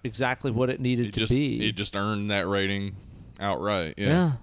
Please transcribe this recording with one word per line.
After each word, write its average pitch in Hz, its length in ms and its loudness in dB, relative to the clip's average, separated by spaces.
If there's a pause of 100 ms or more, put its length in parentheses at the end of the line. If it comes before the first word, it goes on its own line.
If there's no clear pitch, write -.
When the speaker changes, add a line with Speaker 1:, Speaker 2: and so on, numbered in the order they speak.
Speaker 1:
exactly 127 480 -2
what 123 200 2
it 131 100 -2
needed 123 280 2
Speaker 2:
It 104 60 -8
Speaker 1:
to - 60 0
Speaker 2:
just, 110 120 2
Speaker 1:
be." 120 360 2
Speaker 2:
it 107 80 -2
just 101 180 -4
earned 104 380 0
that 95 160 2
rating 98 480 0 (420)
outright. 95 600 0
Yeah. 101 100 2
Speaker 1:
Yeah, 165 240 4 (100)